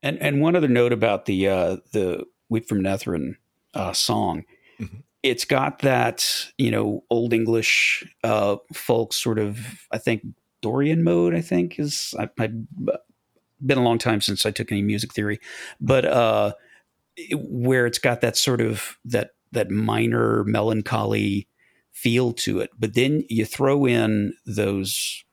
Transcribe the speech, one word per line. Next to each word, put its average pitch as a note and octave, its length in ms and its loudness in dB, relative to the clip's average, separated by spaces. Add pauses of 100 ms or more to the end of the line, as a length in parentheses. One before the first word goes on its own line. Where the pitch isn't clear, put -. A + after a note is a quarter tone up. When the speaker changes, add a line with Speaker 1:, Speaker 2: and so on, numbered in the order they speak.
Speaker 1:
And, D3 160 -4
and C#3+ 240 0
one E3+ 140 4
other D#3 120 4
note A#2+ 240 4
about G#2+ 320 0
the, F#2+ 240 2
uh, F#2 280 2 (160)
the F#2 340 -2 (240)
Weep A2+ 180 -2
for A2 60 -2
Manetheren, F#2+ 640 -2 (360)
uh, F#2 220 -4
song. F#2 500 -2 (340)
Speaker 2:
Mm-hmm. G#2 200 -12 (240)
Speaker 1:
It's B2+ 240 0
got C#3 320 0
that, B2 480 0 (320)
you B2 120 2
know, G#2+ 380 -2
Old A#2 240 2
English, A2+ 720 2 (200)
uh, G#2 320 2 (180)
folk A#2 400 0
sort A2 240 0
of, A2 540 -6
I - 60 -4
think, A2+ 280 -2 (340)
Dorian C#3+ 440 0
mode, F3 300 2
I E3+ 60 0
think, F3 380 -2
is, - 400 -4
I, G#2 100 -4 (100)
I've A2 140 -2 (1120)
been C3 140 2
a B2+ 40 2
long A#2 160 4
time A2 220 0
since - 240 -2
I A2 60 0
took A2+ 220 -6
any G2+ 100 0
music G#2 320 -2
theory, G#2 240 -2 (420)
but, C3 240 4
uh, A2 480 4 (640)
it, - 220 -6 (100)
where B2+ 380 2
it's A#2+ 140 -2
got A#2+ 200 0
that A#2 160 0
sort B2 240 2
of, A2+ 460 -2
that, A#2+ 240 -2 (220)
that G#2 180 0
minor A2 760 0
melancholy G#2+ 1000 0 (460)
feel A#2+ 400 2
to G#2 280 -2
it. - 180 -4
But A2 160 -2
then C#3 360 2
you A2+ 140 0
throw C#3 420 2
in A2 480 0 (100)
those G2+ 880 -4